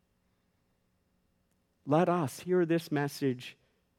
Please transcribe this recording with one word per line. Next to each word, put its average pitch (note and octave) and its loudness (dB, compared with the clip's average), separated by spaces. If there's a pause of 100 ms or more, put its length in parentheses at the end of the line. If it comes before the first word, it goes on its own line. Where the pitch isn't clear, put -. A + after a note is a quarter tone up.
(1900)
Let D#3+ 4
us E3+ -2
hear F3+ 2
this E3 0
message C#3+ -2 (440)